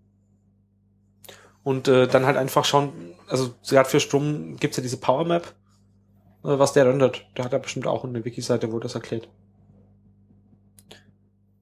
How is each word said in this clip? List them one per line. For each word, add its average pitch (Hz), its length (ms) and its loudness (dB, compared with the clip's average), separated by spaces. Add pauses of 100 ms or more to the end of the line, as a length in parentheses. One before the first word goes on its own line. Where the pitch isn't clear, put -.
(1600)
Und, 131 240 -4
äh, 127 200 6
dann 131 180 4
halt 135 120 2
einfach 135 280 0
schauen, 143 280 0 (340)
also 131 260 -2 (140)
gerade 135 220 4
für 147 100 4
Strom 151 580 -2
gibt's - 200 -4
ja 131 60 -2
diese 117 140 -6
Power 139 280 0
Map, 170 220 -2 (960)
äh, 139 160 2
was 139 140 4
der 139 140 6
rendert. 131 380 2 (120)
Der 123 80 -4
hat 123 80 -6
da 139 40 2
bestimmt - 300 -8
auch - 180 -2
eine 120 180 -8
Wiki-Seite, 120 480 -4
wo 113 80 -4
das 120 160 -8
erklärt. - 320 -10 (2250)